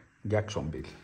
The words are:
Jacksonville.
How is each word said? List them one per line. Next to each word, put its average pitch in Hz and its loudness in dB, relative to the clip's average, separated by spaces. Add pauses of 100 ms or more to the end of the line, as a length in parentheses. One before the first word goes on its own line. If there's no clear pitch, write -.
(240)
Jacksonville. 80 0 (140)